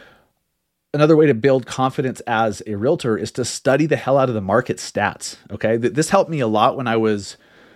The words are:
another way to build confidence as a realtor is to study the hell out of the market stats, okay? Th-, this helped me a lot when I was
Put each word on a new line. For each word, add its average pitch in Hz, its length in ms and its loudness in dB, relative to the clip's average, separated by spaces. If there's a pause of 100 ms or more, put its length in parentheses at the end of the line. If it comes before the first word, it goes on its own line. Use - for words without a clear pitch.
(920)
another 151 240 4
way 156 100 6
to 143 80 4
build 131 320 2
confidence 131 600 -4
as 110 400 -2
a 110 80 -6
realtor 120 420 0
is 104 160 -6
to 127 120 -4
study 135 420 0
the 147 100 0
hell 135 220 0
out 131 100 2
of 123 60 -4
the 107 60 -2
market 98 380 0
stats, - 580 -6 (140)
okay? 110 280 0
Th-, 117 140 0
this 147 180 -2
helped 190 200 2
me 160 100 -4
a 117 80 0
lot 110 280 2
when 123 120 -6
I 113 80 0
was 107 400 -2 (400)